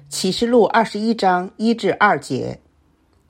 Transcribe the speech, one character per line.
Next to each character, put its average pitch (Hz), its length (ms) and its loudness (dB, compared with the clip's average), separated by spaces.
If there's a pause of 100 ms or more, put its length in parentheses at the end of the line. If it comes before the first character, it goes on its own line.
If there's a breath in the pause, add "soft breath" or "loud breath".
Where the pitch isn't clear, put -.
启 - 240 -4
示 240 140 -2
录 233 180 6
二 220 200 2
十 208 140 -8
一 226 160 0
章 185 420 0
一 226 180 0
至 196 180 -2
二 196 260 2
节。 123 420 -8 (680)